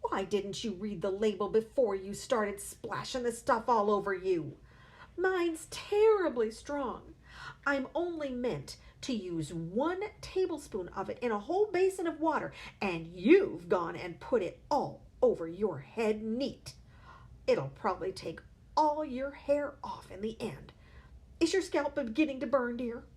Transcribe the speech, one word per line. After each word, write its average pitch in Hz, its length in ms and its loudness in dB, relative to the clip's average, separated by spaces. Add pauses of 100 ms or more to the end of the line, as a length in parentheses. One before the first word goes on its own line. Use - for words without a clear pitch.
Why 226 220 -2
didn't 196 400 -2
you 220 100 -2
read 190 280 -6
the 202 100 0
label 202 380 0
before 220 460 2
you 196 180 -6
started 202 460 -2
splashing - 640 -6
the 240 80 0
stuff 226 360 0
all 214 240 6
over 202 220 2
you? 180 400 0 (640)
Mine's 349 520 0
terribly 381 800 4
strong. 262 640 -6 (520)
I'm 277 280 0
only 330 360 -2
meant 240 480 -4 (240)
to - 120 -4
use 175 400 -4
one 220 480 -2 (200)
tablespoon 294 680 -4
of - 200 -6
it 208 100 -6
in 240 120 -2
a 208 80 0
whole 349 320 2
basin 370 360 2
of 311 120 -4
water, 277 340 0 (280)
and 170 340 -2
you've 190 540 6
gone 175 260 2
and 170 240 -8
put - 220 2
it 170 180 -4 (100)
all 190 320 0 (200)
over 196 260 4
your 175 320 -2
head 214 440 -2
neat. 226 500 -4 (720)
It'll 165 220 2
probably 185 420 -4
take 175 300 -8 (340)
all 302 280 4
your 269 280 -4
hair 285 520 0
off - 280 -12
in 185 100 -12
the 220 180 -4
end. 190 340 -8 (680)
Is 330 140 4
your 381 80 4
scalp 294 340 -2
beginning 269 460 0
to 277 60 -4
burn, 240 300 2
dear? 240 260 -6 (140)